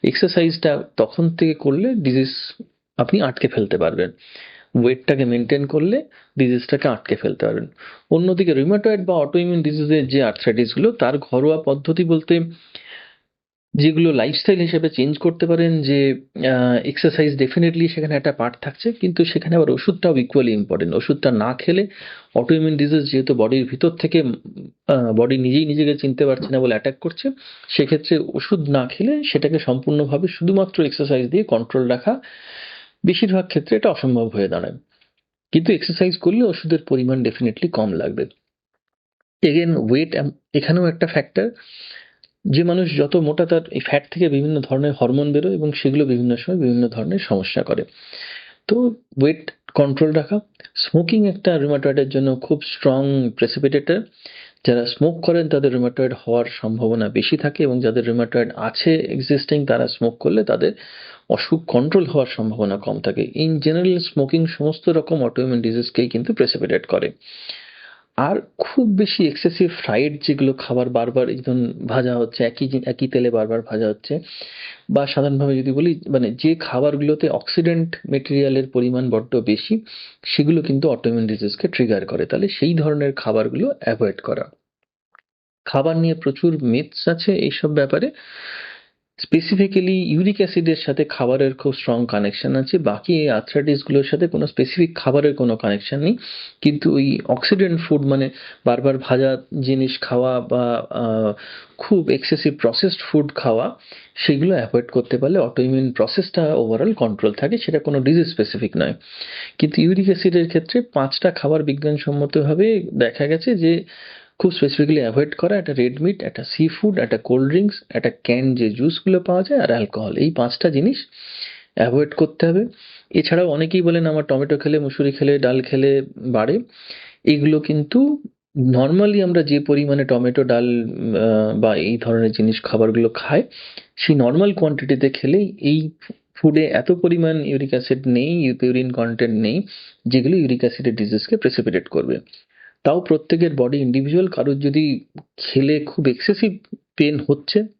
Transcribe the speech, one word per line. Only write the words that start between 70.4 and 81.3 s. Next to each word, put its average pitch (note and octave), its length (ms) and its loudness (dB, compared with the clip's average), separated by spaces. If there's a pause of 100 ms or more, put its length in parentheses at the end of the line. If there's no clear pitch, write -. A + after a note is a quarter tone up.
খাবার, B2 380 -4
বারবার B2 380 0
এই C3 80 -4
ধরুন B2+ 360 -2 (140)
ভাজা B2 300 -2
হচ্ছে, A#2 280 -2
একই B2 240 -4
জি-, C3 180 -4
একই B2+ 220 -4
তেলে B2 220 2
বারবার A2+ 320 0
ভাজা A2 260 -4
হচ্ছে, C#3+ 320 -6 (720)
বা C#3+ 160 2
সাধারণভাবে C#3 520 0
যদি C3 140 -2
বলি, D#3 360 0
মানে B2 260 0
যে D#3+ 200 0
খাবারগুলোতে D3 720 0
অক্সিডেন্ট E3 680 -2 (120)
মেটেরিয়ালের C#3 580 0
পরিমাণ B2+ 440 0
বড্ড A#2+ 260 -2
বেশি, G#3+ 480 0 (400)
সেগুলো D#3 380 2
কিন্তু C#3+ 260 0
অটোইমিউন A#2 380 0
ডিজিজকে G#2 420 -4